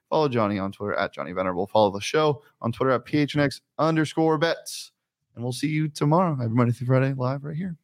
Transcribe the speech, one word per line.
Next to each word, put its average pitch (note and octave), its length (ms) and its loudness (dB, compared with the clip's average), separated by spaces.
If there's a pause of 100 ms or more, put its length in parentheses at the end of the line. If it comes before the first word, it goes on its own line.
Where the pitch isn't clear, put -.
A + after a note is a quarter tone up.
Follow D#3 200 2
Johnny G#2+ 300 0
on G2 140 -4
Twitter G#2 220 -6
at F2+ 200 -2
Johnny D2 180 -8
Venerable. F#2 360 -2
Follow G#2 240 4
the G2+ 80 -6
show D3+ 420 0 (180)
on A#2+ 120 -2
Twitter C3 180 0
at A#2+ 140 0
P - 140 -2
H D3 180 0
N D3 60 2
X C#3 180 -2 (180)
underscore D#3+ 580 2
bets. - 540 -4 (460)
And A#2 80 -8
we'll B2+ 80 -4
see C3+ 160 -4
you D#3 200 0
tomorrow, D#3+ 440 2
every B2 240 -2
Monday A#2+ 160 4
through A#2+ 160 -4
Friday, C3 240 4
live C3+ 320 -4
right D3 120 -8
here. F3 280 -6